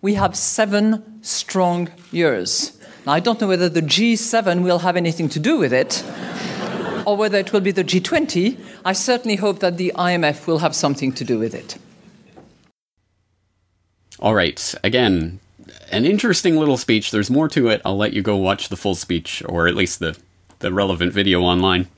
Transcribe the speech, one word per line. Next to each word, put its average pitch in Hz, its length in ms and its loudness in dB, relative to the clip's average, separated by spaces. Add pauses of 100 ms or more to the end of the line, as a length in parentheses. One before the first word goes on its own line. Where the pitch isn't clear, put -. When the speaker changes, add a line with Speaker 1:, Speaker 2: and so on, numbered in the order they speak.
Speaker 1:
we 208 140 0
have 196 220 0
seven 214 840 0
strong 175 640 -2 (240)
years. 147 680 0 (260)
Now, 139 80 0
I 160 80 4
don't 220 200 0
know 208 80 0
whether 180 200 2
the 170 140 0
G 214 340 2
seven 196 460 0
will 180 160 2
have 175 180 0
anything 165 340 0
to 156 100 -4
do 262 180 2
with 139 140 2
it, - 320 0 (500)
<laughs> - 520 -6
or 202 100 2
whether 208 220 2
it 196 140 -2
will 208 80 4
be 190 120 2
the 180 120 0
G 185 140 0
twenty. 180 580 0 (280)
I 185 80 0
certainly 233 440 0
hope 196 220 -2
that 175 200 0
the 180 180 -2
I 180 160 0
M 170 100 2
F 147 240 -2
will 160 120 0
have 156 180 0
something 139 360 0
to 131 120 -8
do 113 160 0
with 110 140 -4
it. - 220 -14 (2500)
Speaker 2:
All 110 140 2
right. 87 480 0
Again, 98 580 0 (500)
an 110 140 0
interesting 185 520 2
little 147 200 2
speech. 110 340 0
There's 104 200 0
more 147 180 2
to 131 200 2
it. 107 160 2
I'll 98 120 0
let 104 160 0
you 101 100 -2
go 101 140 0
watch 98 320 0
the 98 80 -8
full 98 180 -2
speech, - 520 -6
or 85 220 2
at 87 60 2
least 92 260 -2
the, 80 160 -4 (440)
the 98 120 -2
relevant 90 400 0
video 95 300 4
online 90 440 2 (120)